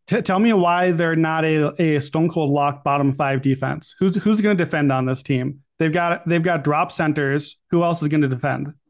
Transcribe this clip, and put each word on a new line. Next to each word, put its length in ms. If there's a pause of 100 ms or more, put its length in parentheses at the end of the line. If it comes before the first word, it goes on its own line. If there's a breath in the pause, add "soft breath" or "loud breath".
t-, 140
tell 180
me 140
why 380
they're 240
not 300
a, 360
a 200
stone 280
cold 220
lock 320
bottom 300
five 280
defense? 580
Who's, 180
who's 240
gonna 140
defend 360
on 140
this 180
team? 380 (180)
They've 140
got, 340
they've 160
got 200
drop 280
centers. 680 (140)
Who 120
else 180
is 80
gonna 180
defend? 460 (160)